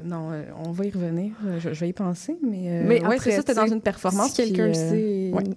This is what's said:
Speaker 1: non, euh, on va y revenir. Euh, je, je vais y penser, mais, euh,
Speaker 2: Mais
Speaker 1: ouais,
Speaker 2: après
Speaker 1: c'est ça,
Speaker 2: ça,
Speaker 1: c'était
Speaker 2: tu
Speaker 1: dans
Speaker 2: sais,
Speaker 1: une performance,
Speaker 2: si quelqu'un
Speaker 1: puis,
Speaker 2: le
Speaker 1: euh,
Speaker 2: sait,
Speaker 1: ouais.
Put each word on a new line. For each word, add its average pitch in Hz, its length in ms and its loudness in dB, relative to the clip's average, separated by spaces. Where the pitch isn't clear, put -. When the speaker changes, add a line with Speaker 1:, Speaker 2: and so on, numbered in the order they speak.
Speaker 1:
non, 165 260 -6
euh, 151 120 -8
on 170 80 -6
va 185 140 -2
y 202 60 -2
revenir. 175 400 -2
Euh, 175 140 -2
je, 165 140 -4
je 151 60 -8
vais 175 100 -2
y 185 40 -6
penser, 185 500 -4
mais, 196 240 -2
euh, 170 180 0
Speaker 2:
Mais 233 140 8
Speaker 1:
ouais, 165 60 0
Speaker 2:
après - 40 0
Speaker 1:
c'est 254 120 0
ça, 202 60 4
Speaker 2:
ça, 196 40 2
Speaker 1:
c'était 240 120 0
Speaker 2:
tu 220 80 2
Speaker 1:
dans 220 60 6
Speaker 2:
sais, 220 60 2
Speaker 1:
une 220 80 0
performance, 202 500 0
Speaker 2:
si - 40 -6
quelqu'un 185 340 2
Speaker 1:
puis, 160 40 4
Speaker 2:
le 160 60 2
Speaker 1:
euh, 160 100 0
Speaker 2:
sait, 196 460 0
Speaker 1:
ouais. 190 80 2